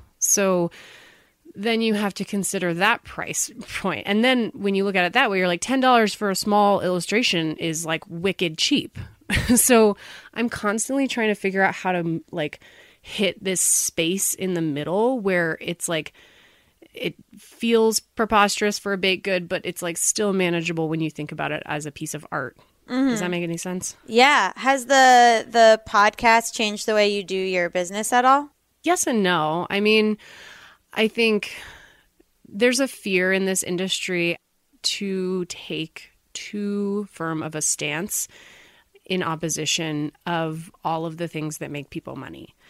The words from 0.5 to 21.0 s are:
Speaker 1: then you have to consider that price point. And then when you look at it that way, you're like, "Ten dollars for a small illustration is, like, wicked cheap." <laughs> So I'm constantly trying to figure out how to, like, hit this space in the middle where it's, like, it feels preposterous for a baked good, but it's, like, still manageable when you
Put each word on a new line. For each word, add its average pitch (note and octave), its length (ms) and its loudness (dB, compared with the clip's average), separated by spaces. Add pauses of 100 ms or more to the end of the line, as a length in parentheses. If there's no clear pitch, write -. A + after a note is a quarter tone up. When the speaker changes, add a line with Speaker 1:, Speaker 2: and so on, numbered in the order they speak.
Speaker 1:
then A3+ 280 -2
you A3+ 140 2
have G3+ 180 -2
to G3+ 100 -8
consider F#3 500 -4
that G3 300 2
price - 480 -8 (300)
point. E3 240 -4
And G#3 180 0
then B3 300 2
when G3 200 -4
you G3 120 0
look G3+ 100 -2
at F#3 80 2
it F3 100 -2
that B3 160 2
way, G3 80 0
you're F#3 120 2
like, F3 120 0
"Ten C4 200 -2
dollars A#3+ 320 4
for G#3 160 -4
a F#3 60 0
small G#3 460 2
illustration F3+ 760 -2
is, E3 280 -6
like, D#3+ 220 -4
wicked E3+ 500 -4
cheap." - 460 -2
<laughs> - 40 -14 (480)
So A3+ 400 4 (380)
I'm A#3 160 -4
constantly C4 580 -2
trying A3 220 -2
to G#3 60 0
figure F#3+ 280 -2
out F#3+ 100 2
how F#3 200 -4
to, E3 280 -2 (100)
like, D3+ 280 -8 (420)
hit - 400 -4
this F#3 200 -4
space - 720 -2
in F#3 200 -4
the E3+ 80 -2
middle E3 580 0
where F3 420 0
it's, - 260 -8
like, D#3+ 240 -4 (800)
it - 220 -8 (220)
feels A3+ 640 0
preposterous G#3 760 0
for G3+ 140 -6
a G3 60 -4
baked F#3 260 0
good, F3+ 240 -2
but F3+ 180 -4
it's, - 160 -8
like, E3+ 160 -6
still G#3 360 -2
manageable E3+ 560 0
when D#3+ 100 -2
you D#3+ 100 -2